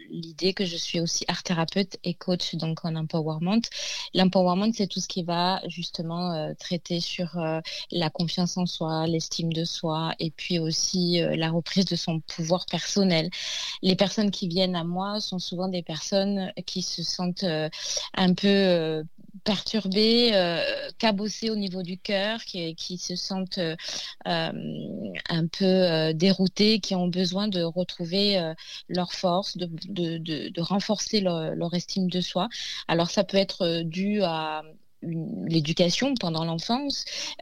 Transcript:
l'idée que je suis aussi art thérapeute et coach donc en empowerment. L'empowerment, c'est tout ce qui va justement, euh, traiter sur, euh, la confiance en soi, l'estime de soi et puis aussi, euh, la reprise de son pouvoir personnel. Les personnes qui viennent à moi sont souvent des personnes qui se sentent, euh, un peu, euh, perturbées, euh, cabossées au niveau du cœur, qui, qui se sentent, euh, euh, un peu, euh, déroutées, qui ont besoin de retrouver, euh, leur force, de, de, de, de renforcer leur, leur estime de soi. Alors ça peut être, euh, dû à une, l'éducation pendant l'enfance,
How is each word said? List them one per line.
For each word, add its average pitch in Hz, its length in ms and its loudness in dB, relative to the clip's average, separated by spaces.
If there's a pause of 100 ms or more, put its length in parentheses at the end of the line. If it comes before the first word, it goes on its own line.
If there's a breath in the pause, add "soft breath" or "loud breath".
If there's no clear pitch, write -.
l'idée 165 440 -2
que 202 100 -2
je 170 140 -2
suis - 220 -2
aussi - 280 0
art - 140 -2
thérapeute 175 600 0
et 175 100 -2
coach - 400 -2
donc 160 320 -2
en 160 100 -2
empowerment. 160 640 0 (520 loud breath)
L'empowerment, 185 580 6
c'est 208 140 0
tout 180 140 -4
ce - 80 -4
qui 185 160 -4
va 175 440 2
justement, 170 680 -4
euh, 156 260 -2
traiter 175 400 -4
sur, 175 400 -4
euh, 160 220 0 (280 loud breath)
la 165 220 0
confiance 175 460 0
en 180 100 0
soi, 160 400 -2
l'estime 165 440 -2
de 160 120 0
soi 160 560 -2
et 165 100 -2
puis - 300 -2
aussi, 170 600 2
euh, 156 160 2
la 160 140 0
reprise 170 360 2
de 170 100 -2
son 165 240 -2
pouvoir 170 480 -2
personnel. 175 640 2 (500 loud breath)
Les 185 140 6
personnes 202 340 4
qui 185 180 -2
viennent 185 280 2
à 165 80 -2
moi 190 360 -2
sont 190 200 -4
souvent 180 280 -4
des 185 140 -2
personnes 196 720 0 (140)
qui 180 160 -4
se - 180 -4
sentent, 180 420 -2
euh, 156 260 0 (440 loud breath)
un 180 220 4
peu, 202 120 2
euh, 170 560 4 (400)
perturbées, 214 920 4
euh, 175 280 4 (360)
cabossées 214 500 0
au 220 60 0
niveau 190 260 -2
du 180 160 -6
cœur, 214 480 -2
qui, 165 300 -6
qui 180 240 -8
se - 160 -6
sentent, 190 420 -4
euh, 165 180 -2 (520 loud breath)
euh, 165 840 -4 (140)
un 165 200 0
peu, 196 180 0
euh, 165 480 4
déroutées, 190 680 4
qui - 140 -4
ont 180 140 2
besoin 185 400 0
de 185 160 0
retrouver, 180 720 0
euh, 160 160 0 (360 loud breath)
leur 180 220 0
force, 185 460 0
de, 175 80 -4 (240)
de, 170 300 -2
de, 160 300 -4
de 170 120 -4
renforcer 196 580 0
leur, 165 360 0
leur 165 180 -2
estime 180 360 0
de 180 120 0
soi. 180 260 -2 (400 loud breath)
Alors 165 220 4
ça 208 140 2
peut 190 140 2
être, 196 260 2
euh, 165 200 2
dû 196 380 0
à 156 420 0 (380)
une, 165 480 -4
l'éducation 170 640 2
pendant 165 320 -2
l'enfance, 233 580 -2 (380 loud breath)